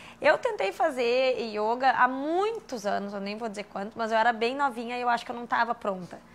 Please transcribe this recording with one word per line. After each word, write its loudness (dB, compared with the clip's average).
Eu 6
tentei 0
fazer 2
yoga 0
há 6
muitos -2
anos, -2
eu -6
nem -6
vou -6
dizer -8
quanto, -10
mas -2
eu 4
era 6
bem 0
novinha -2
e -4
eu -2
acho 2
que -12
eu -8
não -10
tava 0
pronta -6